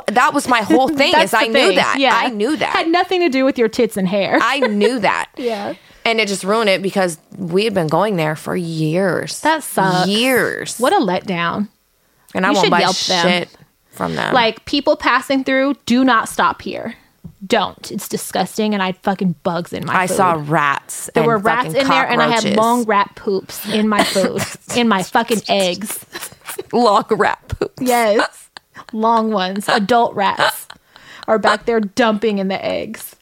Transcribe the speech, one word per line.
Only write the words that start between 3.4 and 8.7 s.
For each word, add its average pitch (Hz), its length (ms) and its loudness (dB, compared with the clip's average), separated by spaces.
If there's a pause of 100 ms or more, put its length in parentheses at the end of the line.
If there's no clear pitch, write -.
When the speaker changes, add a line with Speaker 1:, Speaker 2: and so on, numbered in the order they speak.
Speaker 2:
with 269 140 2
your 226 100 2
tits 220 300 -2
and 190 100 0
hair. 202 320 0
Speaker 1:
I 262 200 2
knew 214 400 2
that. 104 340 0
Speaker 2:
<laughs> - 40 -20
Yeah. 226 360 -6 (320)
Speaker 1:
And 226 140 0
it 214 80 2
just 196 160 -4
ruined 214 260 0
it 185 140 2
because 185 340 -2 (200)
we 185 260 0
had 220 120 0
been 165 120 0
going 185 280 0
there 156 200 0
for 156 200 -8
years. 165 840 -2